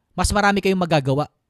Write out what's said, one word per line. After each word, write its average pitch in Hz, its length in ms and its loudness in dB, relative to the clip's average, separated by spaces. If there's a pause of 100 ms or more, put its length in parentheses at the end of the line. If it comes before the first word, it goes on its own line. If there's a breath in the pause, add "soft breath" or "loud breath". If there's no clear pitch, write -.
(160)
mas 180 160 0
marami 202 320 0
kayong 190 160 0
magagawa, 147 480 0 (220)